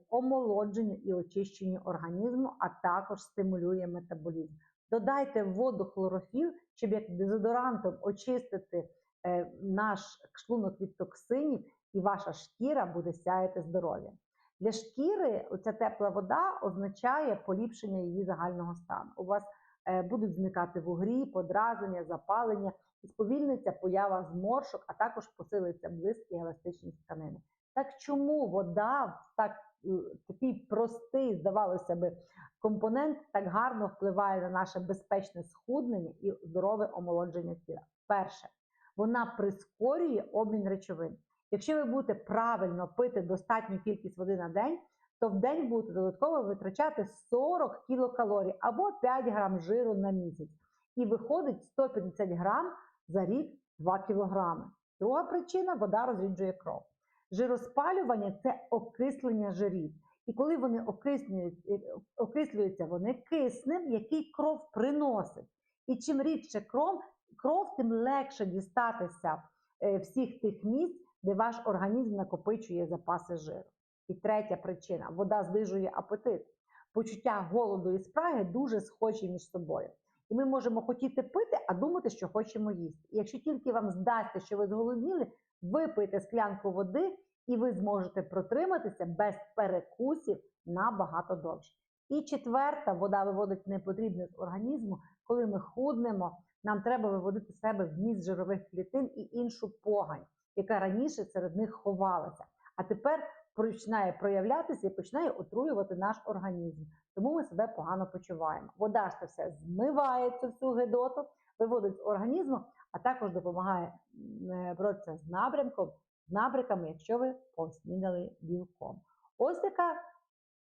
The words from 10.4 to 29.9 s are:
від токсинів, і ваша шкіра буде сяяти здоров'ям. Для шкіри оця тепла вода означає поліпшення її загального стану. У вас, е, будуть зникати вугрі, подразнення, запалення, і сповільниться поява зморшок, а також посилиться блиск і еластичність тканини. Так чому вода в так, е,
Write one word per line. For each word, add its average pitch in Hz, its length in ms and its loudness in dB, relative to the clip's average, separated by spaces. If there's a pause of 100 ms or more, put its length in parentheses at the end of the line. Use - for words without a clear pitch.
від - 160 -6
токсинів, 262 680 -2 (280)
і 196 80 0
ваша 190 320 0
шкіра 254 540 -2
буде 170 260 -2
сяяти 185 500 0
здоров'ям. 170 560 -2 (420)
Для 214 120 2
шкіри 302 800 0
оця 190 220 -4
тепла 214 360 0
вода 202 540 2
означає 202 720 0 (100)
поліпшення 196 560 -2
її 175 220 -2
загального 175 500 -2
стану. - 420 -8
У 190 80 -6
вас, 202 180 2 (440)
е, 180 160 2
будуть 202 320 -2
зникати 180 460 -2
вугрі, 190 440 0
подразнення, 190 800 0
запалення, 196 680 0 (300)
і 196 60 -18
сповільниться 247 640 0
поява 190 520 2
зморшок, 196 600 -2
а - 60 -8
також 220 360 -2
посилиться 175 600 -4
блиск 175 420 -4
і - 40 -6
еластичність 170 680 -10
тканини. 156 360 -10 (380)
Так 269 80 0 (120)
чому 285 480 2
вода 202 580 2
в - 320 -10
так, 214 160 2 (320)
е, 180 40 -6 (400)